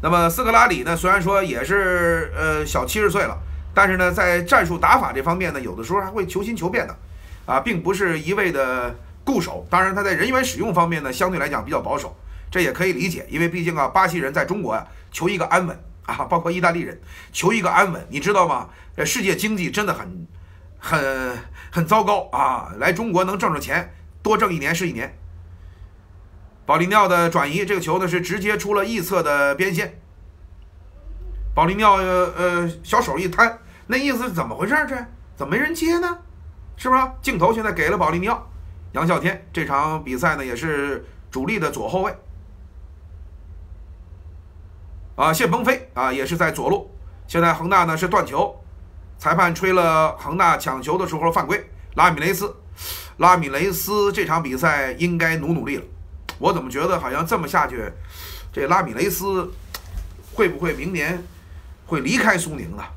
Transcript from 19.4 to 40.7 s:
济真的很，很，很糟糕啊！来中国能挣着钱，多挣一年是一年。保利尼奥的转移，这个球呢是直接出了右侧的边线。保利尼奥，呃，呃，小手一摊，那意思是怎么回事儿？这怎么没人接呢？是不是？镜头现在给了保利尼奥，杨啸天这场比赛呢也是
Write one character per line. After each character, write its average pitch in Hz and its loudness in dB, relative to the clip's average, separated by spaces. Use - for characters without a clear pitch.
济 165 -2
真 202 -2
的 175 0
很， 90 -12
很， 131 -2
很 170 0
糟 214 6
糕 202 2
啊！ 123 0
来 156 2
中 214 -2
国 175 4
能 190 -2
挣 180 0
着 143 -4
钱， - -4
多 214 2
挣 196 2
一 160 -2
年 143 0
是 175 -2
一 139 -4
年。 117 -8
保 147 4
利 170 4
尼 196 0
奥 208 8
的 175 4
转 151 2
移， 185 0
这 202 2
个 185 0
球 165 0
呢 185 0
是 175 0
直 180 -2
接 208 0
出 202 -2
了 202 4
右 220 -2
侧 180 0
的 143 2
边 185 0
线。 190 -4
保 156 2
利 185 0
尼 208 0
奥， 202 8
呃， 180 2
呃， 175 0
小 240 4
手 151 -2
一 185 0
摊， 226 4
那 240 0
意 269 2
思 233 -2
是 254 -4
怎 160 -2
么 113 -6
回 180 -4
事 - 2
儿？ 311 4
这 269 -4
怎 139 -6
么 139 -4
没 196 2
人 311 0
接 339 2
呢？ 349 -2
是 - -4
不 262 6
是？ 262 6
镜 247 -2
头 175 6
现 220 0
在 208 0
给 160 0
了 202 2
保 160 2
利 170 0
尼 190 -2
奥， - -2
杨 147 0
啸 170 4
天 170 -2
这 160 -2
场 151 0
比 127 -4
赛 156 2
呢 139 -4
也 127 -4
是 143 -2